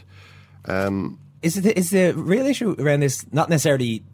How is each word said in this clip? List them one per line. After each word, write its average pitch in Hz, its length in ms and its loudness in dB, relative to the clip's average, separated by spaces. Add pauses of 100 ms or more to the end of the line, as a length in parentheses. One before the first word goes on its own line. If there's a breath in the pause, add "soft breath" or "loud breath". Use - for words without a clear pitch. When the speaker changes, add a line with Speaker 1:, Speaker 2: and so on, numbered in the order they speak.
(640 loud breath)
Speaker 1:
Um, 98 540 -4 (220)
Speaker 2:
Is 165 140 -2
it, 190 100 -4 (120)
is 180 140 -2
the 185 240 4
real 175 300 0
issue 247 340 0
around 143 220 2
this 139 300 -2
not 156 180 0
necessarily 127 540 0 (100)